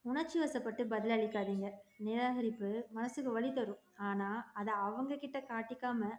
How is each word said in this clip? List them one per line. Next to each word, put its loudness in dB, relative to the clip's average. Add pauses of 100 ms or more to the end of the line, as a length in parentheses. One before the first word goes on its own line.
உணர்ச்சி 0
வசப்பட்டு 0
பதிலளிக்காதீங்க. 2 (320)
நிராகரிப்பு 2 (220)
மனசுக்கு -2
வலி 2
தரும், -2 (160)
ஆனா 0 (240)
அதை -2
அவங்க 0
கிட்ட -6
காட்டிக்காம -2